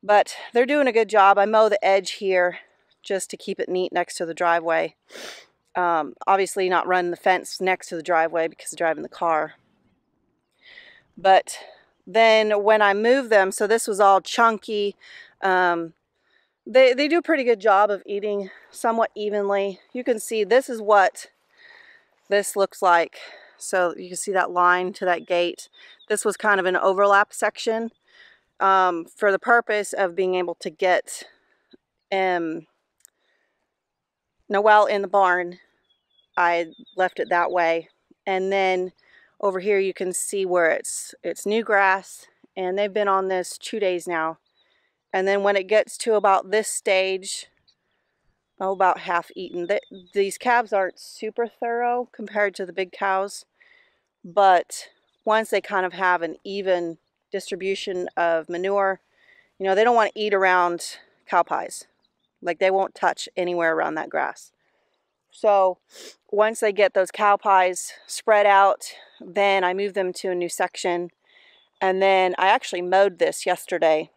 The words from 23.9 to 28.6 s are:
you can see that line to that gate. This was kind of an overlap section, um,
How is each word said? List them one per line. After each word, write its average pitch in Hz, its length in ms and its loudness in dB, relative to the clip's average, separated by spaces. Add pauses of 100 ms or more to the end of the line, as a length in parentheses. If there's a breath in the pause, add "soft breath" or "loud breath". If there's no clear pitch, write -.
you 180 120 -16
can 180 80 -12
see - 160 -8
that 180 180 0
line 180 420 2
to 196 120 -8
that 175 200 -2
gate. 175 420 -4 (420 loud breath)
This 214 140 -2
was 208 140 -2
kind 208 220 0
of 180 80 0
an 185 100 0
overlap 202 560 2
section, 226 580 -4 (680 soft breath)
um, 185 460 2